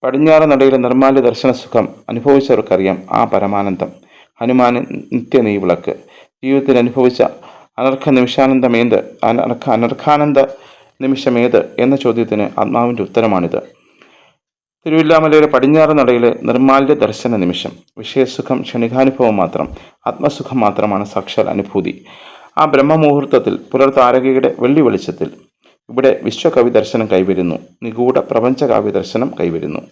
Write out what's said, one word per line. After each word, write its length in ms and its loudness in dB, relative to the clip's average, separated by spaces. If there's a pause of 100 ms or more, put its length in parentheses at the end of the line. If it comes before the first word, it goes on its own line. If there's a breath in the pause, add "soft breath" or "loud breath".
പടിഞ്ഞാറ് 480 4
നടയിലെ 260 4
നിർമ്മാല്യ 440 2
ദർശന 320 0
സുഖം 360 -2 (200)
അനുഭവിച്ചവർക്കറിയാം 920 0 (100)
ആ 120 2
പരമാനന്ദം. 680 -2 (480 soft breath)
ഹനുമാന് 400 2 (320)
നിത്യ 280 0
നെയ്വിളക്ക്. 540 -2 (500 soft breath)
ജീവിതത്തിൽ 340 2
അനുഭവിച്ച 440 2 (560 loud breath)
അനർഘ 320 0
നിമിഷാനന്ദമേത്, 1120 2
അനർഘ-, 460 -2
അനർഘാനന്ദ 680 0 (600 loud breath)
നിമിഷമേത് 760 0
എന്ന 180 2
ചോദ്യത്തിന് 640 -2
ആത്മാവിൻ്റെ 420 -2
ഉത്തരമാണിത്. 800 -2 (1040 soft breath)
തിരുവില്ലാമലയുടെ 600 4
പടിഞ്ഞാറ് 520 2
നടയിലെ 440 2
നിർമ്മാല്യ 520 2
ദർശന 420 -4
നിമിഷം. 340 -4 (280)
വിഷയസുഖം 640 -4
ക്ഷണികാനുഭവം 760 0
മാത്രം. 320 -4 (380 loud breath)
ആത്മസുഖം 540 -6
മാത്രമാണ് 440 -2
സാക്ഷാൽ 460 -4
അനുഭൂതി. 540 -6 (540 loud breath)
ആ 60 4
ബ്രഹ്മമുഹൂർത്തത്തിൽ, 960 2 (140)
പുലർത്താരകയുടെ 840 2
വെള്ളി 220 2
വെളിച്ചത്തിൽ 500 -2 (600 soft breath)
ഇവിടെ 320 0
വിശ്വകവി 480 0
ദർശനം 420 -2
കൈവരുന്നു. 460 -2 (240)
നിഗൂഢ 360 -2
പ്രപഞ്ചകാവ്യ 720 -2
ദർശനം 500 -4
കൈവരുന്നു. 400 -6 (120)